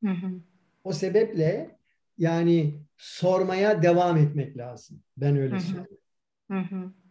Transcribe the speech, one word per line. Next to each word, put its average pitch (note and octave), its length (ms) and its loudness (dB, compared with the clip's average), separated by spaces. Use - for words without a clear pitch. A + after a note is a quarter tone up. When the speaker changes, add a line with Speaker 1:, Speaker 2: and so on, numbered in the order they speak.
Speaker 1:
Hı G3+ 60 0
hı. F#3 200 -4
Speaker 2:
O F#3+ 80 -6
sebeple F#3+ 840 -2
yani E3 640 2
sormaya F#3 840 0
devam F3 340 4
etmek D3 400 0
lazım. A#2+ 460 -16
Ben C#3+ 200 0
öyle C3+ 180 0
Speaker 1:
Hı F#3+ 40 -2
hı. - 40 -4
Speaker 2:
söylüyorum. - 360 -8
Speaker 1:
Hı F#3+ 80 -4
hı. F#3 340 -8